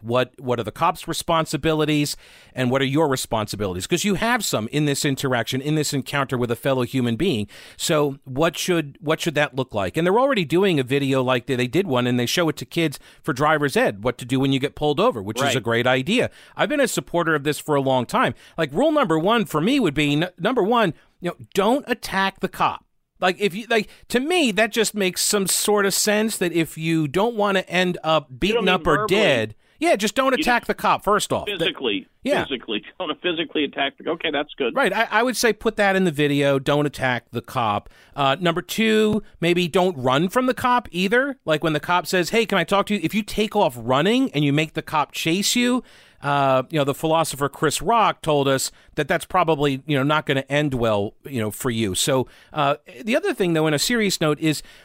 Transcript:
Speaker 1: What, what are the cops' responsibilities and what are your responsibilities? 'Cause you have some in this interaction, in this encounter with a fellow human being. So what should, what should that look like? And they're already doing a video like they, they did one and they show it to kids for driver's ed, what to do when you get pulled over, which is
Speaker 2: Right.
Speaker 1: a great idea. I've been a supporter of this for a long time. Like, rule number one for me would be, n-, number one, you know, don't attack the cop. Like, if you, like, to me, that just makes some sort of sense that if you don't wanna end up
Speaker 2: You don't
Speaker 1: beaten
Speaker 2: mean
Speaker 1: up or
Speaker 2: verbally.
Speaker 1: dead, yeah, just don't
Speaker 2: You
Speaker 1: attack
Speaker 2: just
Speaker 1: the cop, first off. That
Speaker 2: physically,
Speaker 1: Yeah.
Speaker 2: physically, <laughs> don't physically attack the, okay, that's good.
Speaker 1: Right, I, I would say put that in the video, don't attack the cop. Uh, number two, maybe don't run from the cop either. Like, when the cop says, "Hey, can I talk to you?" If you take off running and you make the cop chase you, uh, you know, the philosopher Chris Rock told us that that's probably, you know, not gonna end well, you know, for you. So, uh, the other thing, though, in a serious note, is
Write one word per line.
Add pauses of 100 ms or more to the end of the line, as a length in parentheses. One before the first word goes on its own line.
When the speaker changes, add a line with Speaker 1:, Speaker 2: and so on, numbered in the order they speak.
Speaker 1:
What,
what
are
the
cops'
responsibilities (400)
and
what
are
your
responsibilities?
'Cause
you
have
some
in
this
interaction,
in
this
encounter
with
a
fellow
human
being. (320)
So
what
should,
what
should
that
look
like?
And
they're
already
doing
a
video
like
they,
they
did
one
and
they
show
it
to
kids (240)
for
driver's
ed,
what
to
do
when
you
get
pulled
over,
which
is
Speaker 2:
Right.
Speaker 1:
a
great
idea. (260)
I've
been
a
supporter
of
this
for
a
long
time. (240)
Like,
rule
number
one
for
me
would
be,
n-, (100)
number
one, (300)
you
know, (180)
don't
attack
the
cop. (360)
Like,
if
you,
like, (200)
to
me,
that
just
makes
some
sort
of
sense
that
if
you
don't
wanna
end
up
Speaker 2:
You
don't
Speaker 1:
beaten
Speaker 2:
mean
Speaker 1:
up
or
Speaker 2:
verbally.
Speaker 1:
dead, (240)
yeah,
just
don't
Speaker 2:
You
Speaker 1:
attack
Speaker 2:
just
Speaker 1:
the
cop,
first
off.
That
Speaker 2:
physically, (160)
Speaker 1:
Yeah.
Speaker 2:
physically,
<laughs>
don't
physically
attack
the,
okay,
that's
good.
Speaker 1:
Right,
I,
I
would
say
put
that
in
the
video,
don't
attack
the
cop. (260)
Uh,
number
two, (180)
maybe
don't
run
from
the
cop
either.
Like,
when
the
cop
says,
"Hey,
can
I
talk
to
you?"
If
you
take
off
running
and
you
make
the
cop
chase
you, (400)
uh,
you
know,
the
philosopher
Chris
Rock
told
us (240)
that
that's
probably,
you
know,
not
gonna
end
well, (100)
you
know,
for
you.
So, (240)
uh, (260)
the
other
thing,
though,
in
a
serious
note,
is (220)